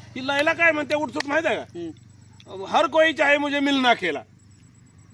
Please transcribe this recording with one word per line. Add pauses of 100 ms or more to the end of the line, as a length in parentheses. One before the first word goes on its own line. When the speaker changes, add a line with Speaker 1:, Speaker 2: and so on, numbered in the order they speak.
(160)
Speaker 1:
ही
लैला
काय
म्हणते
उठसूट
माहित
आहे
का?
Speaker 2:
हम्म.
Speaker 1:
हर
कोई
चाहे
मुझे
मिलना
अकेला. (920)